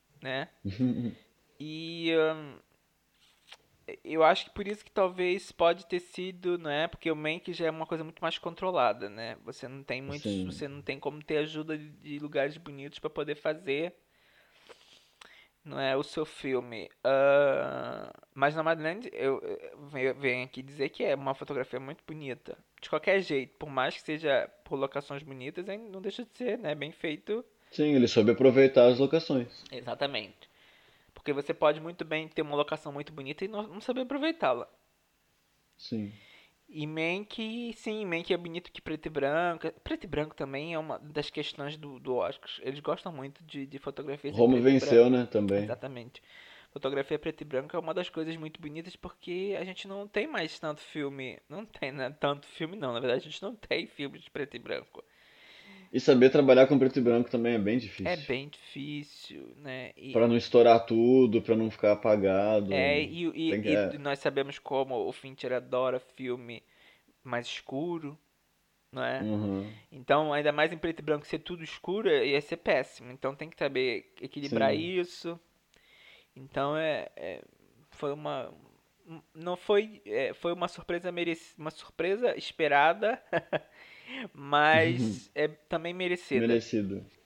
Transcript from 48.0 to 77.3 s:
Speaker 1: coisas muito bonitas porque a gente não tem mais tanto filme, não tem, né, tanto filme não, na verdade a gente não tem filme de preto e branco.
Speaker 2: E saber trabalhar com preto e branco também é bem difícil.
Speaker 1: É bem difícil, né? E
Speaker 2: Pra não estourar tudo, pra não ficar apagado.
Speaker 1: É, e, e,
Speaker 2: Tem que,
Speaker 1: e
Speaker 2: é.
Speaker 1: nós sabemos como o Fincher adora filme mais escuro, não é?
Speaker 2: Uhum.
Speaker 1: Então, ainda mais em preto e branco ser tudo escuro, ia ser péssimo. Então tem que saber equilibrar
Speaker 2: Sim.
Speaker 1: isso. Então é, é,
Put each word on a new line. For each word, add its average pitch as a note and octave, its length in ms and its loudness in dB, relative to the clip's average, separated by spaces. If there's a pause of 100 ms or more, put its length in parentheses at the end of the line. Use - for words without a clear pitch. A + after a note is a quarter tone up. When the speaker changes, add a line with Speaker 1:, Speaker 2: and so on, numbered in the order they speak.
Speaker 1:
coisas E3 260 -6
muito D#3 240 -14
bonitas E3 360 -12
porque F#3 600 -8
a E3+ 60 -6
gente F#3+ 240 -12
não G3+ 180 -10
tem G#3 200 -4
mais G3 320 -6
tanto D3+ 220 -8
filme, C#3 580 -8 (100)
não G3 160 -14
tem, - 280 -8
né, C3+ 180 -6 (100)
tanto C#3+ 260 -2
filme E3 300 -10
não, C3+ 160 -4
na A#2 80 -4
verdade B2+ 260 0
a D#3 40 -18
gente - 120 -12
não - 140 -8
tem - 300 -6
filme - 320 -10
de - 120 -20
preto - 260 -8
e - 20 -10
branco. - 440 -10 (880)
Speaker 2:
E C3 60 0
saber C3 320 8
trabalhar C3 380 10
com C#3+ 100 6
preto C3 220 4
e - 20 2
branco A#2+ 260 4
também A#2 260 0
é A2+ 40 2
bem G#2 180 2
difícil. G2+ 280 -6
Speaker 1:
É F3 120 -2
bem C#3 320 -6
difícil, - 1080 -14
né? C3 400 -12
E C3+ 140 -14
Speaker 2:
Pra A#2 160 6
não A#2 100 4
estourar A#2 480 8
tudo, A#2 560 6
pra A2 140 2
não A2 160 2
ficar G#2 220 4
apagado. G#2 760 4
Speaker 1:
É, C#3+ 340 2
e, E3+ 240 -6
e, D#3+ 220 -2
Speaker 2:
Tem A2 140 0
que, G#2 180 4 (100)
Speaker 1:
e C#3+ 80 -10
Speaker 2:
é. - 0 -
Speaker 1:
nós C#3 200 -4
sabemos C#3 400 -2
como C3+ 360 -2 (140)
o B2 40 -6
Fincher C3 400 -8
adora B2+ 480 -2
filme B2 640 -10 (640)
mais A#2+ 220 -4
escuro, D3+ 720 -8 (720)
não B2+ 120 -6
é? B2 240 -4
Speaker 2:
Uhum. G#2 500 -4 (140)
Speaker 1:
Então, D3 400 0
ainda D3 200 2
mais D3+ 200 2
em E3 60 -10
preto E3 220 -4
e - 20 -16
branco D3 240 -2
ser D#3 140 -6
tudo E3+ 240 -12
escuro, G3 460 -4
ia C#3 320 4
ser E3 160 -6
péssimo. C3 540 -2
Então C3+ 240 -4
tem D#3+ 140 -12
que - 80 -20
saber C3+ 540 -2 (100)
equilibrar C3+ 520 0
Speaker 2:
Sim. - 20 0
Speaker 1:
isso. F3 640 -6 (960)
Então C#3 400 -2
é, D#3 400 -2
é, D#2+ 260 -10 (500)